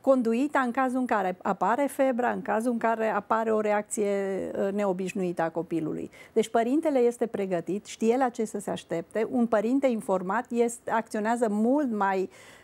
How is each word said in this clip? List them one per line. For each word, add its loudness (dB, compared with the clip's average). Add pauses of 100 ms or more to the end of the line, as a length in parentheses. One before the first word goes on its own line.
conduita 2
în 0
cazul 0
în 0
care 0
apare 0
febra, 0
în -4
cazul 0
în -2
care 0
apare 0
o 2
reacție, 0 (480)
uh, 0
neobișnuită -2
a 0
copilului. -4 (220)
Deci 2
părintele 2
este 2
pregătit, -4
știe 0
la 2
ce -4
să -8
se -8
aștepte. -4
Un 2
părinte 2
informat 0
este, -2
acționează 0
mult 2
mai, 0 (340)